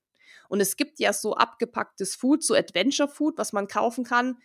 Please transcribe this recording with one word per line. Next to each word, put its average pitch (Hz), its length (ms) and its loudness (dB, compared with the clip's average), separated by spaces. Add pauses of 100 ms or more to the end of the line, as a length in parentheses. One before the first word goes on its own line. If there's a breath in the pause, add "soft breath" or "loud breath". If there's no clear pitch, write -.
(480 soft breath)
Und 202 120 0
es 190 160 0
gibt - 220 -4
ja 202 140 2
so 202 220 -2
abgepacktes - 840 -4
Food, 277 260 2
so - 120 0
Adventure-Food, 285 840 0
was - 140 -4
man 202 160 -2
kaufen 233 360 -2
kann, 247 400 0